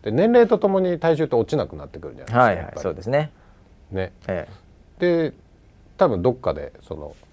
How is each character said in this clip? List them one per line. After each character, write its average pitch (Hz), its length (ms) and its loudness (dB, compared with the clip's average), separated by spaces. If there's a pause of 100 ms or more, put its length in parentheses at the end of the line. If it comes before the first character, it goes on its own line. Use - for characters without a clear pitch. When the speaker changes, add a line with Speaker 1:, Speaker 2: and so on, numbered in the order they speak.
Speaker 1:
う 110 60 -4
ん。 110 40 -2
Speaker 2:
で、 - 20 2
年 208 140 4
齢 240 160 6
と 226 120 2
と 202 100 0
も 190 100 2
に 180 220 -2
体 165 160 2
重 156 80 0
っ - 40 -2
て - 60 -2
落 117 140 2
ち 160 80 -2
な 107 100 -2
く - 80 -16
な 76 120 -14
っ - 20 -20
て 76 100 -16
く 76 100 -14
る 64 60 -14
じ - 80 -18
ゃ - 40 -16
な - 0 -
い - 0 -
で - 40 -14
す 113 40 -4
か、 120 40 4
Speaker 1:
は 117 140 6
い、 - 20 0
は - 0 -
い、 - 40 -4
Speaker 2:
や 71 60 -10
っ - 40 -12
ぱ - 80 -18
り。 - 60 -10
Speaker 1:
そ 92 80 -2
う 78 40 -6
で 87 80 -14
す 110 80 -8
ね。 147 220 -2 (580)
Speaker 2:
ね。 95 220 -6 (160)
Speaker 1:
え 90 180 -6 (540)
え。 170 300 0
Speaker 2:
で、 - 20 -20 (640)
多 190 100 4
分 98 160 0
ど 127 100 4
っ - 40 -4
か 87 180 -4
で 73 180 -12 (100)
そ - 120 -14
の 76 220 -16 (160)